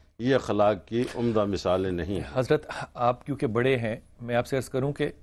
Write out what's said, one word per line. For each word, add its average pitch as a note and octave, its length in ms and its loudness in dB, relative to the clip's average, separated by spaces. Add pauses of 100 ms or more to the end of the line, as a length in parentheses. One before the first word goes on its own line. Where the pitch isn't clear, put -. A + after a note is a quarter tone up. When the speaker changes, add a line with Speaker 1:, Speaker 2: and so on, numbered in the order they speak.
(220)
Speaker 1:
ये B2+ 120 2
अखलाक G#2 440 4
की A2+ 260 -2
उम्दा A#2 420 0
मिसालें F#2+ 460 0
नहीं F2 240 -2
हैं। E2 200 -6
Speaker 2:
हजरत, C3 320 0 (300)
आप B2 260 0
क्योंकि C#3 240 -4
बड़े A#2+ 280 2
हैं, A#2 280 -4 (180)
मैं A#2+ 140 -4
आपसे A#2+ 220 0
अर्ज B2+ 100 -4
करूं C3+ 240 -2
कि D3 320 -4